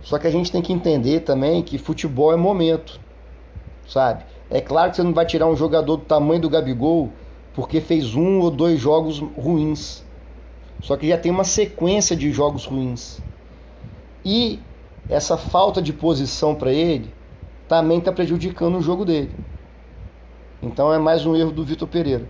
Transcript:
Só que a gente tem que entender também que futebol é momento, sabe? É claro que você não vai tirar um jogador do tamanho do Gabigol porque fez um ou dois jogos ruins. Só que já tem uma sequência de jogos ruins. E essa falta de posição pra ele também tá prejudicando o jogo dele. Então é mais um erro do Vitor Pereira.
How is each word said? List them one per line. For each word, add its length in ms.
Só 160
que 80
a 40
gente 200
tem 100
que 100
entender 500
também 420
que 160
futebol 520
é 40
momento, 640
sabe? 360
É 120
claro 300
que 40
você 80
não 100
vai 120
tirar 220
um 100
jogador 400
do 80
tamanho 340
do 100
Gabigol 640
porque 280
fez 340
um 240
ou 100
dois 300
jogos 400
ruins. 840
Só 140
que 140
já 80
tem 120
uma 140
sequência 720
de 160
jogos 320
ruins. 560
E 380
essa 260
falta 460
de 100
posição 640
pra 160
ele 420
também 320
tá 120
prejudicando 680
o 40
jogo 220
dele. 320
Então 320
é 40
mais 280
um 100
erro 160
do 140
Vitor 240
Pereira. 400